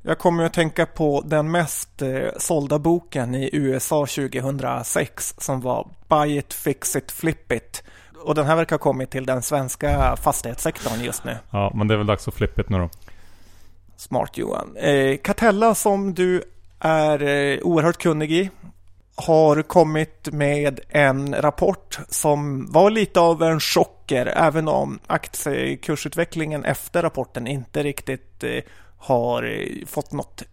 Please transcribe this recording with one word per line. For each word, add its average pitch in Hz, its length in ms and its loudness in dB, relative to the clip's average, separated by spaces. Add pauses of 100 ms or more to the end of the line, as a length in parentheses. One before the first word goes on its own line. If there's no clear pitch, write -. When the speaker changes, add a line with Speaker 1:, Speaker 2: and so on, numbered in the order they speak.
Speaker 1:
Jag 160 180 -2
kommer 170 240 4
ju 165 40 2
att 160 60 -2
tänka 165 320 0
på 151 400 0
den 151 260 0
mest, - 500 -2
eh, 135 80 -2 (280)
sålda 147 420 0
boken 143 560 0
i 135 180 -4
U 135 220 0
S - 160 -4
A 147 140 2
tjugohundrasex 131 1300 -4
som 131 240 -4
var 127 260 -4 (200)
Buy 147 300 2
It, - 160 -8
Fix - 420 -4
It, - 160 -4
Flip - 400 -4
It. - 320 -6 (400)
Och 151 120 0
den 151 100 2
här 160 100 4
verkar 165 200 0
ha - 80 -4
kommit 131 280 0
till 131 140 -6
den 127 160 0
svenska 139 760 0
fastighetssektorn 120 880 -2
just 120 200 -6
nu. 117 140 -6 (120)
Speaker 2:
Ja, 101 260 0
men 107 120 2
det 110 60 4
är 107 40 4
väl 104 100 0
dags 104 200 0
att 107 60 -6
flip - 260 -2
it - 100 -4
nu 98 80 2
då. 87 120 0 (1040)
Speaker 1:
Smart, - 420 -4
Johan. - 400 -6
Eh, 139 460 2
Catella, 214 520 2
som 196 380 0
du 180 300 0 (360)
är, 151 420 2
eh, 143 400 0
oerhört 170 360 4
kunnig 156 340 0
i, 185 180 2 (800)
har 156 340 6
kommit 156 680 2
med 147 480 0 (100)
en 139 520 2
rapport 156 680 0
som 147 640 -2
var 190 180 8
lite 214 300 2
av 165 240 4
en 160 160 2
chocker, - 680 0
även 156 420 2
om 139 400 -2
aktiekursutvecklingen 151 1600 -4
efter - 360 -2
rapporten 123 460 -4
inte 143 360 -4
riktigt, - 600 -8
eh, 120 200 -6 (340)
har, 120 460 0
eh, - 420 -8
fått - 260 -8
något - 420 -4